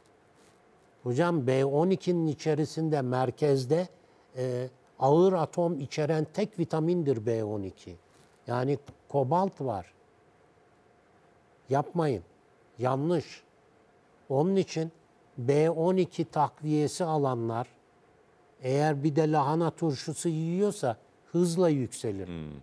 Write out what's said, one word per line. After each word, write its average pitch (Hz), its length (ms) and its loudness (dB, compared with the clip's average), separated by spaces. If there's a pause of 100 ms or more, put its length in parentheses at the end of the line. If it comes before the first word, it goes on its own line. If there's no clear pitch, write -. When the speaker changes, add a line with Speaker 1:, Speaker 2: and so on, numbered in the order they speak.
(1040)
Speaker 1:
Hocam 139 440 0
B 131 180 4
on 147 240 2
ikinin 175 380 0
içerisinde 151 760 -2
merkezde, 131 840 0 (500)
e, 127 300 -4 (320)
ağır 165 340 6
atom 170 460 -2
içeren 156 540 -2
tek 214 260 -4
vitamindir 156 640 0
B 113 180 0
on 104 200 -4
iki. 90 320 -14 (520)
Yani 127 300 0 (320)
kobalt 156 520 0
var. 107 320 -6 (1800)
Yapmayın. 143 540 0 (560)
Yanlış. 135 640 -2 (880)
Onun 160 260 2
için 160 360 -2 (460)
B 139 320 4
on 170 280 0
iki 170 280 0
takviyesi 151 800 0
alanlar 123 640 0 (960)
eğer 143 420 0
bir 151 120 0
de 156 160 4
lahana 156 400 2
turşusu 160 580 -4
yiyorsa 165 680 -2 (340)
hızla 175 380 2
yükselir. 113 580 -2
Speaker 2:
Hmm. 80 240 -8 (120)